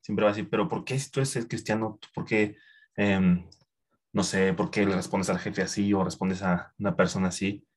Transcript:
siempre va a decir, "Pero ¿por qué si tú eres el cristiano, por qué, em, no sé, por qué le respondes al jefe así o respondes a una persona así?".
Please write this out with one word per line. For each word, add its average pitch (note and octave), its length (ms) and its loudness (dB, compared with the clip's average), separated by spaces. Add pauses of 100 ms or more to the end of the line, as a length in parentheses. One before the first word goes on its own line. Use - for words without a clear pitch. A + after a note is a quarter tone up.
siempre G#2 240 -2
va G#2 60 6
a - 20 -2
decir, G#2+ 160 -6
"Pero G#2+ 180 0
¿por F2 180 -4
qué C3 140 -2
si C#3 120 -8
tú - 80 -2
eres C3+ 160 0
el A#2 120 -4
cristiano, A2 520 -4 (140)
por - 120 -6
qué, G#2+ 320 0 (380)
em, F#2 520 4 (640)
no G2+ 100 0
sé, F#2+ 300 2
por F2 180 0
qué G#2 140 2
le G2 100 2
respondes F#2 340 -2
al F2+ 100 0
jefe G2+ 220 -4
así G2+ 320 0
o F#2+ 100 2
respondes F#2 400 -2
a F2+ 360 0
una G2+ 160 -2
persona F#2 340 2
así?". G2 360 -4 (120)